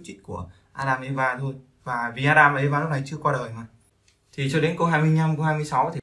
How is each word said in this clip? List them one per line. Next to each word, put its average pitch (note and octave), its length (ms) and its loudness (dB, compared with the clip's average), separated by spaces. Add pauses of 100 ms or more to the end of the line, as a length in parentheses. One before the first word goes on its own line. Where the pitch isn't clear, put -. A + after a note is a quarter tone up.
chít - 180 -16
của F2 280 -12 (220)
Adam, C3 300 -2
Eva C3 360 -2
thôi. C3+ 160 -6 (300)
Và A#2+ 300 -4
vì C3 100 -4
Adam D3 300 6
và C#3 60 -2
Eva C#3+ 200 0
lúc D#3+ 100 -4
này C#3 160 -2
chưa D#3+ 100 -10
qua C#3+ 160 -2
đời B2 240 -6
mà. A2+ 100 -12 (680)
Thì C#3 180 -4
cho D#3 100 2
đến E3 180 2
câu E3+ 80 2
hai D#3 140 2
mươi D#3 100 4
lăm, D#3 260 2
câu D3+ 80 -2
hai D#3 120 2
mươi D3+ 80 -2
sáu C#3+ 300 0
thì D3 80 -8